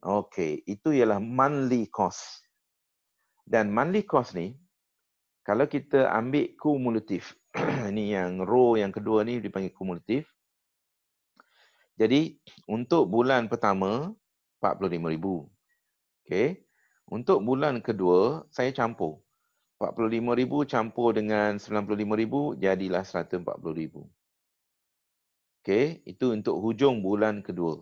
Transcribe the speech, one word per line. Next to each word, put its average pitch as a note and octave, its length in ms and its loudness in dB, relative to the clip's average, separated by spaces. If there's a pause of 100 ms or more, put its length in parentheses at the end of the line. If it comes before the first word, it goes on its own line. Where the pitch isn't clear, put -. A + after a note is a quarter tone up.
Okey, F2 640 -2
itu D3 240 0
ialah A2 240 4
monthly B2+ 720 0
cost. - 560 -4 (960)
Dan G#2+ 320 0
monthly F3+ 320 0
cost A#2+ 320 -2
ni, F#2+ 160 -6 (880)
kalau A2+ 240 2
kita C3 480 2
ambil A#2+ 420 0
kumulatif, A#2+ 760 -2 (240)
<clears throat> A#2+ 360 -2
ni G#2 200 -2
yang F#2 320 -2
row A#2 320 6
yang G2 160 -2
kedua G#2+ 320 0
ni A#2+ 160 -4
dipanggil F#2+ 320 -6
kumulatif. F#2+ 560 -6 (1700)
Jadi, C3 400 2 (320)
untuk B2 400 2
bulan A#2+ 400 2
pertama, A2 640 0 (480)
empat F#2+ 160 2
puluh F#2 160 -2
lima E2 160 -2
ribu. D#2+ 400 -4 (720)
Okey. C3 400 -2 (420)
Untuk G#2+ 400 0
bulan C3 400 0
kedua, G2+ 640 2
saya C3 240 -2
campur. A2+ 480 -4 (560)
Empat - 160 -4
puluh A2+ 160 0
lima A#2 240 0
ribu B2+ 320 0
campur A#2 480 0
dengan G#2+ 480 0
sembilan G#2 240 -4
puluh G#2 160 -2
lima G#2+ 160 -2
ribu, A2+ 240 0 (160)
jadilah F#2+ 480 0
seratus F2+ 400 -6
empat - 160 -6
puluh E2 160 -6
ribu. D2+ 320 -10 (1500)
Okey, C3 480 0
itu A#2 240 0
untuk G#2 320 -2
hujung A2+ 400 2
bulan G#2 400 0
kedua. F2 380 -4